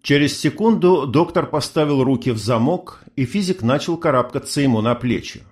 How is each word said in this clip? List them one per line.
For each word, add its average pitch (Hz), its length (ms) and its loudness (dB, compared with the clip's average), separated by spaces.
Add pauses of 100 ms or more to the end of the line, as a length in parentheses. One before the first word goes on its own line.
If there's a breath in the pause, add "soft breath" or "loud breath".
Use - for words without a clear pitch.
Через 143 340 2
секунду 180 680 2
доктор 160 400 0
поставил 147 560 0
руки 127 300 0
в 110 60 -4
замок, 123 680 -2 (100)
и 135 100 -2
физик 185 380 -4
начал 135 340 0
карабкаться 139 640 -2
ему 127 200 2
на 120 160 0
плечи. - 560 -6